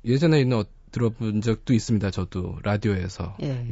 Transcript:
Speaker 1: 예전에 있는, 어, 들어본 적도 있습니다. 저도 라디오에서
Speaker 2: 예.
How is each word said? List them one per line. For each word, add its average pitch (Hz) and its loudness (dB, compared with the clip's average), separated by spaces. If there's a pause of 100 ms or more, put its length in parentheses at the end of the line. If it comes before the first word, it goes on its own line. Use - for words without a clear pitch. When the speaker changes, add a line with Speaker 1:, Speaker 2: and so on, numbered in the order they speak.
Speaker 1:
예전에 147 4
있는, 123 2
어, 104 0 (260)
들어본 110 -2
적도 110 0
있습니다. 101 2
저도 90 -6
라디오에서 98 -2
Speaker 2:
예. 123 -4